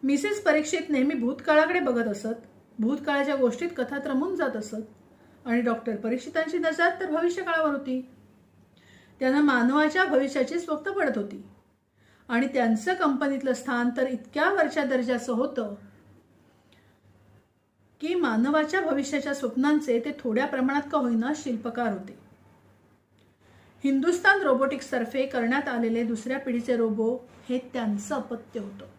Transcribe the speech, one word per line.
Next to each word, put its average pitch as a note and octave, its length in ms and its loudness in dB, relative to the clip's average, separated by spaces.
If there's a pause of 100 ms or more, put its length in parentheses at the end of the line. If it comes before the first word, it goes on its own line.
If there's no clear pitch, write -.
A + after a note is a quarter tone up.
मिसेस C#4+ 400 0
परीक्षित D4+ 460 2
नेहमी C#4+ 260 2
भूतकाळाकडे D4+ 640 2
बघत A#3 280 0
असत, A3 300 -4 (420)
भूतकाळाच्या C#4 560 0
गोष्टीत C4+ 420 0
कथात C#4 300 -4
रमून D4 280 0
जात C4 200 -2
असत G#3+ 260 -8 (640)
आणि A#3+ 160 0
डॉक्टर A3+ 340 -2
परीक्षितांची B3+ 640 -4
नजर E4 320 2 (100)
तर F4+ 120 -4
भविष्यकाळावर E4 640 0
होती. C4 360 -4 (1080)
त्यांना C4+ 220 2
मानवाच्या D4 640 4
भविष्याची C#4 540 2
स्वप्न E4 320 -4
पडत D#4 260 0
होती - 300 -8 (800)
आणि B3 200 0
त्यांचं A#3+ 460 2
कंपनीतलं C#4 600 0
स्थान B3 440 -2
तर C4 100 0
इतक्या D4 420 -2
वरच्या D#4+ 340 0
दर्जाचं B3 500 0
होतं A3 420 -2 (2250)
की E4+ 140 -2
मानवाच्या D4+ 680 2
भविष्याच्या C#4+ 520 -2
स्वप्नांचे C4 680 2
ते A#3 200 -6
थोड्या B3 260 0
प्रमाणात C#4 360 0 (100)
का D#4 60 2
होईना A#3+ 380 0
शिल्पकार A#3+ 520 -4
होते. - 320 -8 (1600)
हिंदुस्तान F4 580 4
रोबोटिक्सतर्फे C4 840 0
करण्यात C4 420 0
आलेले A#3 360 0
दुसऱ्या A#3+ 360 -4
पिढीचे A#3+ 360 -2
रोबो A3+ 420 0 (320)
हे B3+ 240 -4
त्यांचं G#3+ 420 -4
अपत्य A#3 440 -8
होतं G3 260 -14 (140)